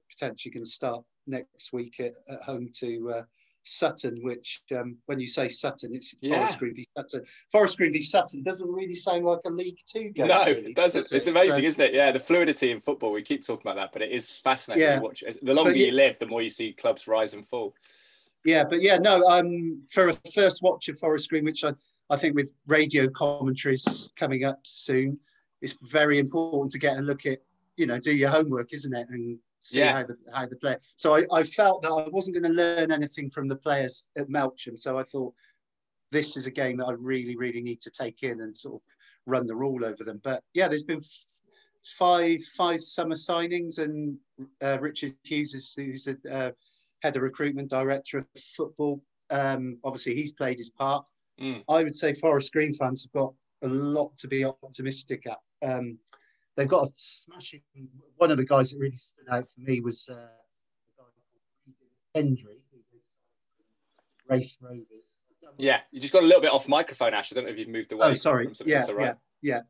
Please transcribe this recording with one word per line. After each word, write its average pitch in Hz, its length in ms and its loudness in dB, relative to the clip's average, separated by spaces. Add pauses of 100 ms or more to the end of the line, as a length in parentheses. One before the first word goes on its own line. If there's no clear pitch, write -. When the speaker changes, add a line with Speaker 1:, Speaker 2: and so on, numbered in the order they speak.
Speaker 1:
potentially - 440 -10
gonna 117 120 -10
start 120 380 -6 (240)
next - 460 -10
week 120 260 -8
at, 120 140 -6 (160)
at 135 140 -14
home 123 260 -8 (100)
to, 117 360 -6
uh, 117 80 -6 (440)
Sutton, 120 540 -2
which, 120 400 -8 (160)
um, 120 180 -8 (120)
when 143 120 -4
you 127 60 -6
say 123 240 -2
Sutton, - 440 -8
it's - 280 -10
Speaker 2:
Yeah. 143 160 -2
Speaker 1:
Forest - 220 0
Green 117 160 -6
v 123 100 -14 (100)
Sutton. 139 300 -10 (260)
Forest 208 280 6
Green 160 140 2
v 156 100 0
Sutton 180 400 2
doesn't 180 260 -6
really 185 240 -6
sound 175 320 -2
like 175 200 2
a 175 40 -6
League 180 300 -6 (120)
Two 220 180 -6
game, 139 180 0
Speaker 2:
No, 196 180 6
Speaker 1:
really, 117 240 0
Speaker 2:
it 123 60 -12
doesn't. 170 260 4
Speaker 1:
does - 100 -6
Speaker 2:
It's 135 160 2
Speaker 1:
it? 170 40 2
Speaker 2:
amazing, 175 240 6
Speaker 1:
So 139 60 4
Speaker 2:
isn't 151 200 2
it? 120 140 6
Yeah, 139 160 6
the 131 80 0
fluidity 156 500 4
in 113 100 -2
football, 113 320 -2
we 104 120 -4
keep 139 220 -4
talking 110 240 -6
about 95 120 -4
that, 95 100 -6
but 107 120 -6
it 107 80 -4
is 120 180 -6
fascinating 131 540 0
Speaker 1:
Yeah. 143 140 6
Speaker 2:
to 127 40 -2
watch. - 220 -8 (180)
The 131 120 2
longer 160 180 6
Speaker 1:
But 139 80 2
you 127 80 6
Speaker 2:
you 120 60 0
live, 135 260 4
the 113 80 -4
more 117 160 -4
you 110 80 -4
see 113 220 -6
clubs - 340 -2
rise 110 260 0
and 104 140 -16
fall. 113 260 -6 (720)
Speaker 1:
Yeah, 160 180 6
but 170 200 2
yeah, 190 160 8
no, 185 280 8
um, 170 640 4
for 185 200 6
a 156 40 4 (220)
first 190 260 6
watch 180 260 2
of 147 120 -10
Forest 156 320 0
Green, 156 140 2
which 156 180 -4
I, 147 100 -2 (380)
I 143 60 4
think 147 180 2
with 139 160 0 (160)
radio 147 420 4
commentaries 135 1040 -2
coming 135 280 -2
up 135 180 -2
soon, 135 560 -2 (440)
it's - 120 -8 (160)
very 151 300 4
important 143 540 0
to - 40 -8
get 139 200 0
a 135 40 -6
look 143 240 -4
at, 131 140 -2 (380)
you 160 100 0
know, 120 120 -2
do 147 160 0
your 139 140 4
homework, 143 440 0
isn't 135 200 -8
it? 120 160 -8
And 117 300 -8 (220)
see - 180 -2
Speaker 2:
Yeah. 147 140 4
Speaker 1:
how 131 120 -2
the, 123 100 -12 (160)
how 127 140 -6
the 127 120 -12
play. 131 180 -2 (200)
So 151 200 4
I, 165 160 6
I 165 100 6
felt 185 400 4
that 160 100 -2
I 156 180 0
wasn't 185 260 -4
gonna 170 180 2
learn 170 380 2
anything 147 400 -4
from 139 160 -6
the 135 80 -4
players 135 600 -4
at 143 140 -6
Melksham. 131 480 -4
So 131 220 -6
I - 20 -2
thought, 131 320 -8 (800)
this 147 260 -2
is 127 80 -8
a 127 60 -8
game 131 260 -4
that 123 80 -4
I 127 60 -2
really, 123 440 -6
really 120 280 -6
need 120 180 -8
to 113 80 -14
take 117 320 -10
in 117 200 -6
and 110 140 -12
sort 120 200 -14
of 107 60 -18 (440)
run 123 220 -2
the 113 80 -6
rule 131 280 -4
over 110 200 -6
them. 104 200 -12
But 131 200 -6 (100)
yeah, 180 140 2
there's 151 160 -4
been 156 160 -6
f-, - 420 -20 (560)
five, 170 460 4 (120)
five 170 280 0
summer 165 320 -4
signings, 170 640 -4
and, 151 360 -4 (460)
uh, 139 180 0
Richard 147 440 -8
Hughes 147 320 -6
is, - 200 -14
who's 135 320 -10
a, 135 100 -6 (140)
uh, 131 200 -6 (500)
head 143 160 -2
of 127 60 -2
recruitment 139 460 -4
director 135 500 -2
of 139 60 -8 (300)
football. 147 460 -4 (300)
Um, 135 520 -4
obviously 127 320 -6
he's 147 180 -6
played 123 260 -4
his 117 100 -14
part. 139 360 -4 (360)
Speaker 2:
Mm. 131 260 -8
Speaker 1:
I 160 160 2
would 151 120 -4
say 151 180 -2
Forest 147 400 0
Green 151 200 0
fans 135 300 -4
have - 100 -20
got 135 200 -2 (300)
a 131 40 -6
lot 147 500 -2
to 135 100 -14
be 135 180 -2
optimistic 135 840 -8
at. 110 120 -10 (280)
Um, 123 300 -6 (580)
they've 139 120 0
got 143 200 4
a 139 80 -16
smashing, - 680 -10 (540)
one 165 160 4
of 143 60 2
the 131 80 0
guys 131 260 4
that 143 80 -12
really 135 160 -4
stood - 340 -20
out 123 200 -4
for 123 120 -20
me 127 200 -2
was, 117 280 -8
uh, 127 40 -16
a 120 40 -16
guy - 840 -20
called - 880 -20 (240)
Hendry, 127 460 -2 (100)
who 127 60 -20 (160)
was - 100 -20 (1300)
Raith 127 320 -2
Rovers. 120 560 -20 (420)
Speaker 2:
Yeah, 135 220 2 (100)
you 135 100 -18
just 143 120 -8
got 185 100 8
a - 20 6
little 170 160 10
bit 151 100 4
off 131 160 2
microphone, 139 460 0
Ash. 101 180 -4
I 107 40 -12
don't 123 100 -2
know 120 60 -8
if 107 80 -10
you've 110 80 -10
moved 113 240 -8
away 110 160 4
Speaker 1:
Oh, 139 60 4
sorry. 131 320 2
Speaker 2:
from - 100 -10
something. 156 160 -4
Speaker 1:
Yeah, 147 80 4
Speaker 2:
That's 123 100 0
all 104 60 -4
right. 117 200 -2 (260)
Speaker 1:
yeah, 135 160 -2 (120)